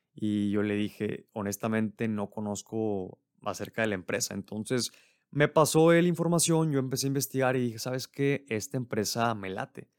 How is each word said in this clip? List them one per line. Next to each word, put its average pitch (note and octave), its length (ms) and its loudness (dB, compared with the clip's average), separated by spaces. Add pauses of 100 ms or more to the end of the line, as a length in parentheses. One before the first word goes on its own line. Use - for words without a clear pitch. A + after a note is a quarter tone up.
(140)
Y G#2 380 0
yo G#2 120 0
le G#2 120 0
dije, G#2 580 -6
"Honestamente, A2 720 -2
no G#2 220 -4
conozco G#2 920 -6 (220)
acerca G#2 400 -6
de A2+ 60 2
la G2+ 80 0
empresa". G2 380 -4
Entonces, G#2+ 580 -4 (400)
me D3 160 4
pasó D#3+ 440 6
él E3+ 160 6
información, E3 640 2
yo C3+ 80 2
empecé C3 280 -2
a - 20 0
investigar C3 460 0
y B2+ 60 0
dije, A2+ 180 -2
"¿Sabes B2+ 280 -6
qué? C#3 400 -2
Esta A2 300 -4
empresa A#2 560 0
me G2 160 -6
late. A2 500 -10